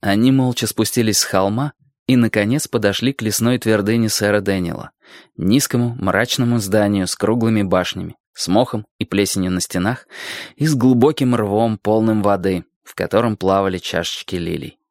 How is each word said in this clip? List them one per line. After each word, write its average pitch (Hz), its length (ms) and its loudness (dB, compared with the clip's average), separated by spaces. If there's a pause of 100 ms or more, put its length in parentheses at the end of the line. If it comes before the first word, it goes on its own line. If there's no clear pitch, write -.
Они 107 320 4
молча 127 340 0
спустились 110 540 0
с - 40 0
холма 104 480 0 (340)
и, 131 100 4
наконец, 113 520 2
подошли 110 440 0
к - 100 -8
лесной 110 360 0
твердыне 110 500 0
сэра 104 320 2
Дэниела, 95 500 -4 (460)
низкому 120 640 0
мрачному 117 600 0
зданию 101 480 0
с - 80 -6
круглыми 113 480 0
башнями, 90 540 -2 (180)
с - 140 -8
мохом 107 360 0 (140)
и - 60 -4
плесенью 95 480 0
на 92 80 -2
стенах 92 460 -4 (500)
и 147 100 -2
с 156 80 2
глубоким 127 600 4
рвом, 110 440 0
полным 110 440 2
воды, 95 420 0 (180)
в - 120 -20
котором 107 420 -2
плавали 95 420 0
чашечки - 580 -8
лилий. 82 420 -8 (120)